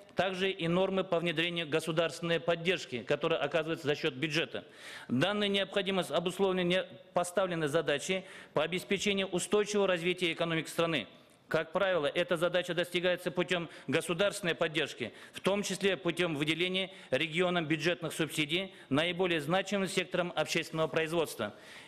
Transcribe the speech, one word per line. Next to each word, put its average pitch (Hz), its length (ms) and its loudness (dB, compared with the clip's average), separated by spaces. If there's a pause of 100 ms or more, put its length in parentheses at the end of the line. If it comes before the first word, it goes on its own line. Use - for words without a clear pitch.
(140)
также 190 360 0
и 165 180 -2
нормы 185 360 2
по 175 140 0
внедрению 170 480 0
государственной 160 720 0
поддержки, 165 640 -2
которая 160 360 0
оказывается 156 480 -2
за 147 80 2
счёт 151 180 -2
бюджета. 143 500 -2 (460)
Данная 202 400 2
необходимость 190 640 0
обусловлена 180 520 2
не-, 175 220 2 (300)
поставленной 175 540 2
задачей 156 560 0 (280)
по 143 100 2
обеспечению 190 640 0
устойчивого 202 580 2
развития 175 440 2
экономики 160 380 0
страны. 165 380 0 (420)
Как 160 240 0
правило, 185 320 2
эта 175 320 0
задача 175 380 0
достигается 175 560 0
путём 175 400 -2 (160)
государственной 170 680 0
поддержки, 151 600 -2 (180)
в - 80 -16
том 196 220 2
числе 190 340 0
путём 170 400 0
выделения 180 540 0 (200)
регионам 165 540 2
бюджетных 160 480 0
субсидий, 165 640 -2 (160)
наиболее 170 500 2
значимым 190 480 0
сектором 175 480 0
общественного 160 520 0
производства. 156 640 0 (340)